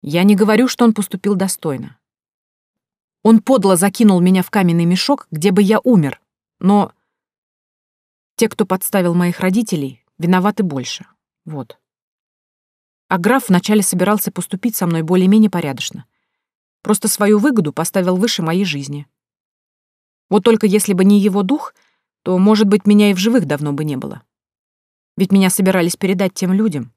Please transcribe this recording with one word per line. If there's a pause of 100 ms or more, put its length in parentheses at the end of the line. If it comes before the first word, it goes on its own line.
«Я
не
говорю,
что
он
поступил
достойно. (1200)
Он
подло
закинул
меня
в
каменный
мешок,
где
бы
я
умер, (380)
но (1400)
те,
кто
подставил
моих
родителей, (140)
виноваты
больше. (380)
Вот. (1300)
А
граф
вначале
собирался
поступить
со
мной
более-менее
порядочно. (720)
Просто
свою
выгоду
поставил
выше
моей
жизни. (1200)
Вот
только
если
бы
не
его
дух, (480)
то,
может
быть,
меня
и
в
живых
давно
бы
не
было. (960)
Ведь
меня
собирались
передать
тем
людям».